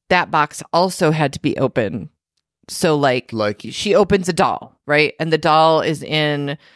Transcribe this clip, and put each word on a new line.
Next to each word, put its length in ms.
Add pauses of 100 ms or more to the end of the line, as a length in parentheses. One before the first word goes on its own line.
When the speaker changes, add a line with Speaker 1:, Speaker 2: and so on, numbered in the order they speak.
Speaker 1:
that 220
box 320 (100)
also 380
had 240
to 60
be 180
open. 520 (580)
So, 280
like, 360
Speaker 2:
Like 280 (100)
Speaker 1:
she 240
opens 340
a 40
doll, 540
right? 320
And 140
the 40
doll 460
is 200
in 540 (200)